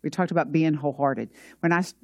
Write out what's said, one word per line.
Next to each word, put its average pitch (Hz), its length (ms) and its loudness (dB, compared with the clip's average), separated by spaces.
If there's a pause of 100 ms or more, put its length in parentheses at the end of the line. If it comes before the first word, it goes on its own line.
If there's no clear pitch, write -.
We 156 80 -6
talked 180 200 -2
about 156 220 0
being 160 220 2
wholehearted. 135 560 -2 (300)
When 170 120 2
I 170 60 4
s-, 180 260 -4